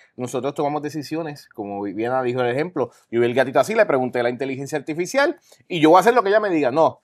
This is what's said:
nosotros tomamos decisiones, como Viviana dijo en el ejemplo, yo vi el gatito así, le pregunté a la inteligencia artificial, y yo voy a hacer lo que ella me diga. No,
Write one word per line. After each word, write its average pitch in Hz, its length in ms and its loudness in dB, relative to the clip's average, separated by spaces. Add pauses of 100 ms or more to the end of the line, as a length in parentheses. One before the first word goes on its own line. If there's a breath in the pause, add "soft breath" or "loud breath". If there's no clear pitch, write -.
(160)
nosotros 127 380 -6
tomamos 147 280 -4
decisiones, 151 680 -10
como 101 320 -10
Viviana 110 400 -4
dijo 123 180 -2
en 123 60 0
el 120 60 0
ejemplo, 147 380 -4 (200)
yo 113 100 0
vi 120 60 4
el 120 80 -2
gatito 123 260 2
así, 139 160 0
le 214 100 4
pregunté 131 320 0
a 120 60 0
la 120 60 0
inteligencia 135 480 -6
artificial, 180 600 -2 (300 soft breath)
y 170 120 -4
yo 156 100 8
voy 175 80 10
a - 20 6
hacer 233 140 6
lo 240 100 4
que 196 60 0
ella 214 100 4
me 208 100 -2
diga. 147 220 0
No, 147 320 0